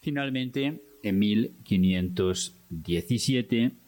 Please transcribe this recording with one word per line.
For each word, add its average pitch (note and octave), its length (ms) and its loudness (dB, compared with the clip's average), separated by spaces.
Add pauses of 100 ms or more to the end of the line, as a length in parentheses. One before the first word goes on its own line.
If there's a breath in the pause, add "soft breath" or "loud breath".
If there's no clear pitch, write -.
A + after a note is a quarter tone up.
Finalmente, C#3 800 -4 (220)
en G2 160 0
mil G#2 340 2 (120)
quinientos F#2 880 0 (140)
diecisiete A#2 1040 0 (160)